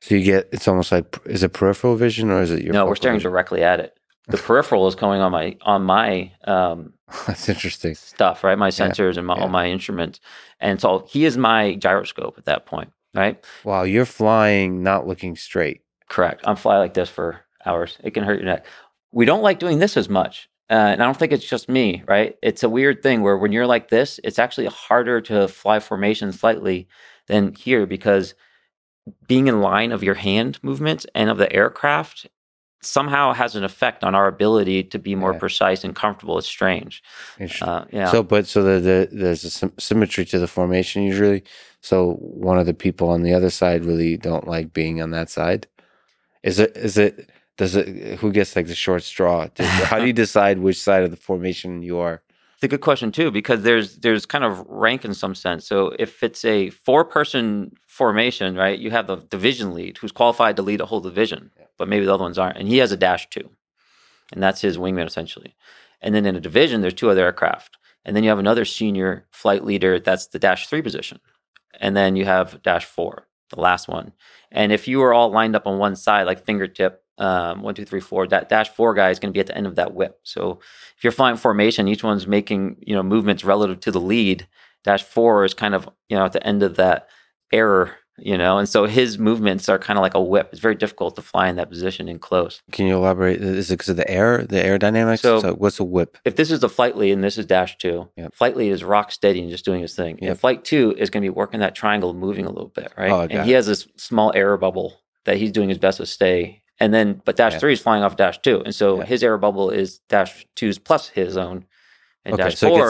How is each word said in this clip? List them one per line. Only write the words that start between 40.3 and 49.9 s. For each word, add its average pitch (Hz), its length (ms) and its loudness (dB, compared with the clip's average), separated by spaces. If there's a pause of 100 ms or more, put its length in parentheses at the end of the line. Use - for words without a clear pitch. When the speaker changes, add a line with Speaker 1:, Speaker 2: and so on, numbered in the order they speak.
Speaker 1:
the 87 80 0
formation 92 560 -2
usually. 101 400 0 (400)
So 90 380 0
one 92 380 -2
of 90 80 2
the 87 80 2
people 87 360 -2
on 85 120 0
the 87 120 2
other 90 160 2
side 85 340 0
really 82 320 0
don't 80 320 -6
like 82 240 -6
being 82 300 -4
on 82 80 -6
that 82 180 -6
side. 87 380 -4 (760)
Is 92 160 0
it, 110 160 2
is 104 220 -6
it, - 320 2 (300)
does 92 180 0
it, 98 440 -4
who 107 120 0
gets, 98 240 0
like, 87 100 0
the 85 80 -10
short 90 280 -2
straw? 87 520 -2
Does, 92 120 -4
Speaker 2:
<laughs> 92 180 0
Speaker 1:
how 110 140 0